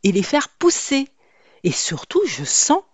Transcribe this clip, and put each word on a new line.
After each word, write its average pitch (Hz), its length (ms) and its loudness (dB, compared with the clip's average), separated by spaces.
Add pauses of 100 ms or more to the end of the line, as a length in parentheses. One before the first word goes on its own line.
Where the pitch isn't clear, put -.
et 196 80 4
les 190 120 2
faire - 260 -2
pousser. 277 580 0 (560)
Et 175 80 0
surtout, - 540 -2
je 147 180 -6
sens - 380 2 (120)